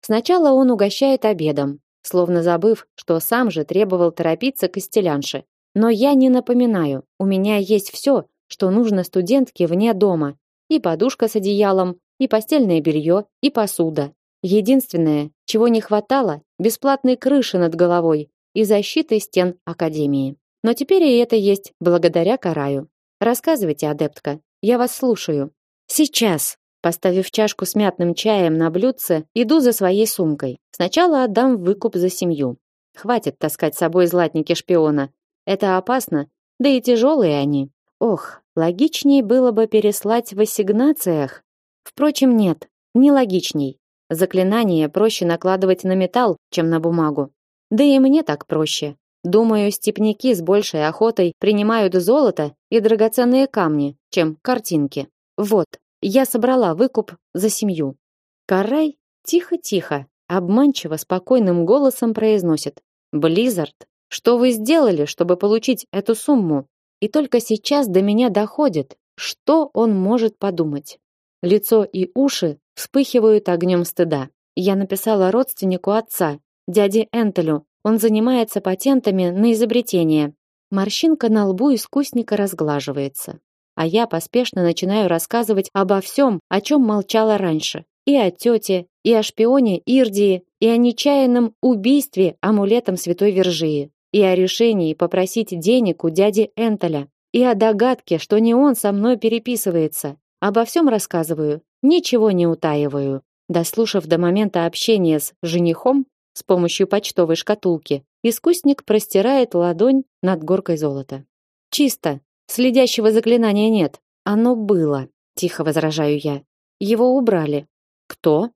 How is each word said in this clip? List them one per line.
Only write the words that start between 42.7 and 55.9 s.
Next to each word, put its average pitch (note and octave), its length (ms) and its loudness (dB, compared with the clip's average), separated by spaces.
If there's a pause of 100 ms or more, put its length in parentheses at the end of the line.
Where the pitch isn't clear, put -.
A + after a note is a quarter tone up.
не C4+ 160 6
логичней. F#3 680 0 (320)
Заклинание F#3 800 0
проще G#3 340 0
накладывать F#3 600 0
на F#3 100 0
металл, F#3+ 420 0 (140)
чем E3 180 -2
на E3 120 0
бумагу. D#3 500 -2 (400)
Да A3 120 2
и C#4+ 160 6
мне C4+ 240 4
так D3+ 240 -6
проще. D3+ 500 -4 (280)
Думаю, G#3 460 2
степняки G#3+ 640 -2
с E3+ 80 -4
большей F3 440 0
охотой F#3 520 0
принимают G#3 560 0
золото F#3 600 2 (160)
и A3+ 100 2
драгоценные A3+ 680 2
камни, D3+ 500 -2 (140)
чем D#3 320 -2
картинки. D3+ 640 -4 (280)
Вот, G3+ 300 0 (360)